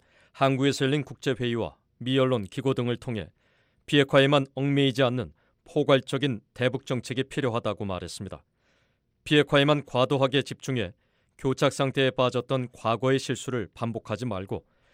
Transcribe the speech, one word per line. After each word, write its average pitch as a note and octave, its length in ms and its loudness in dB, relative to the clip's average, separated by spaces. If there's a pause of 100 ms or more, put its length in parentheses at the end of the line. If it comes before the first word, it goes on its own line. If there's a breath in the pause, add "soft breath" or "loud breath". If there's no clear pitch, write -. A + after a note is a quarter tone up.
(320 soft breath)
항구에서 C3+ 520 0
열린 C#3 180 0
국제회의와 A#2 720 -4 (260)
미 C3 180 0
언론 B2+ 260 2
기고 C3 300 -2
등을 A#2+ 240 -2
통해 G#2+ 320 -8 (560)
비핵화에만 C#3 680 4
얽매이지 C#3 500 2
않는 A#2+ 280 -2 (320)
포괄적인 C#3 760 0 (100)
대북 B2+ 320 -2
정책이 B2+ 400 -4
필요하다고 A2+ 640 -4
말했습니다. F2 580 -10 (800)
비핵화에만 D3 640 4
과도하게 C3 560 2
집중해 A#2+ 500 -6 (460)
교착 C3+ 340 0
상태에 C3+ 380 0
빠졌던 B2+ 600 -2
과거의 B2 460 0
실수를 B2 540 -6
반복하지 A2+ 540 -6
말고 G2 400 -8 (280)